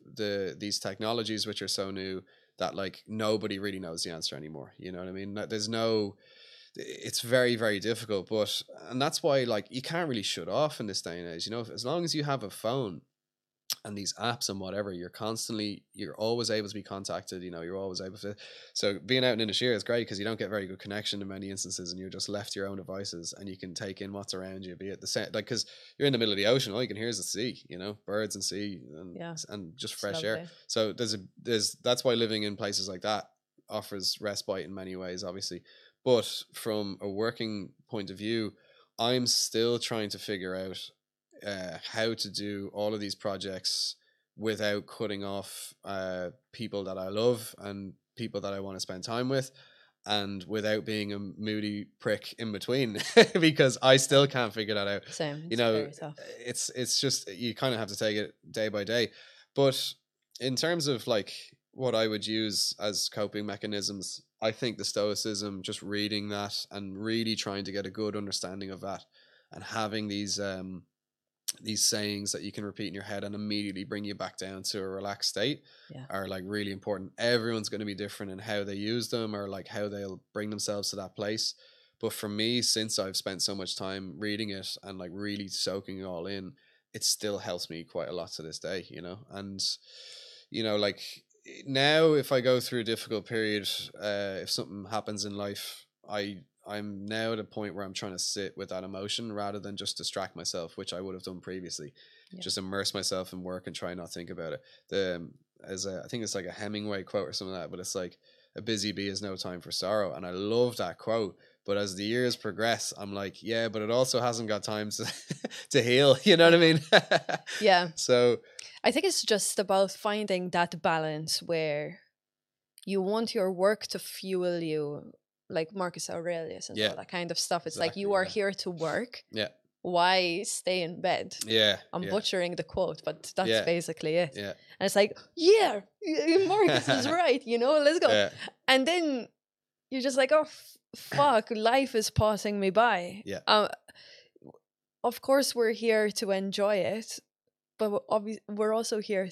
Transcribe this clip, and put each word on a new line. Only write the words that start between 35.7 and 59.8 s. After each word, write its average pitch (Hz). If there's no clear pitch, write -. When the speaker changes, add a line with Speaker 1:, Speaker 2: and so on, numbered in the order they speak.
Speaker 1:
But 120
from 104
a 101
working 107
point 98
of 92
view, 107
I'm 123
still 117
trying 110
to 98
figure 92
out 95
uh, 95
how 113
to 110
do 101
all 104
of 107
these 101
projects 95
without 104
cutting 101
off, 98
uh, 92
people 104
that 95
I 92
love 110
and 98
people 110
that 98
I 98
wanna 98
spend 92
time 120
with, 131
and 101
without 107
being 104
a 101
moody 104
prick -
in 113
between, 113
<laughs> 214
because 147
I 131
still 139
can't 120
figure 107
that 101
out. 101
Speaker 2:
Same, 151
Speaker 1:
You 165
Speaker 2:
it's 113
Speaker 1:
know, 113
Speaker 2:
very 110
tough. 151
Speaker 1:
it's, 120
it's 123
just, 131
you 110
kinda 127
have 110
to 98
take 104
it -
day 110
by 104
day. 110
But 139